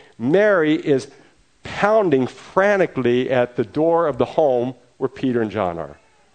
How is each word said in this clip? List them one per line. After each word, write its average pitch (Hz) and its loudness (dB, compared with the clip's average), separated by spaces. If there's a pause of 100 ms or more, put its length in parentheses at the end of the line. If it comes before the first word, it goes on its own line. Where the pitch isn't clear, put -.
(200)
Mary 160 2
is 139 -2 (560)
pounding 190 2
frantically 135 0
at 123 -2
the 127 -2
door 165 0
of 139 -4
the 127 2
home 131 0 (220)
where 135 -4
Peter 123 -2
and 107 -2
John 90 -4
are. 73 -12 (380)